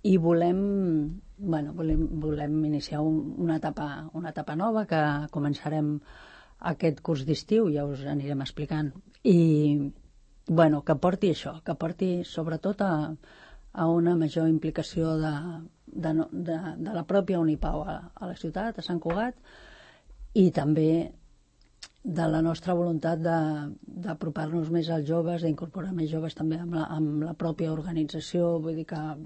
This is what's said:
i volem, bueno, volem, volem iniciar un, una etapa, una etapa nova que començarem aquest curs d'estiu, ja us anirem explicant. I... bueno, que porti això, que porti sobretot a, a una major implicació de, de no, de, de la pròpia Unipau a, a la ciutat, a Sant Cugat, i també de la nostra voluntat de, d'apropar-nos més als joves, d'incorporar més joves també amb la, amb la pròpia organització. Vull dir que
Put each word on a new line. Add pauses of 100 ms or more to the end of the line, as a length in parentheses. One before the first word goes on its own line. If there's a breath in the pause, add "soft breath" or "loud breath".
i
volem, (760)
bueno,
volem, (160)
volem
iniciar
un,
una
etapa, (240)
una
etapa
nova
que (280)
començarem (640 loud breath)
aquest
curs
d'estiu,
ja
us
anirem
explicant. (280)
I... (560)
bueno,
que
porti
això,
que
porti (160)
sobretot
a, (800 loud breath)
a
una
major
implicació
de, (560)
de
no,
de, (180)
de
la
pròpia
Unipau
a, (160)
a
la
ciutat,
a
Sant
Cugat, (960 loud breath)
i
també (1120)
de
la
nostra
voluntat
de, (640)
d'apropar-nos
més
als
joves,
d'incorporar
més
joves
també
amb
la,
amb
la
pròpia
organització.
Vull
dir
que (240)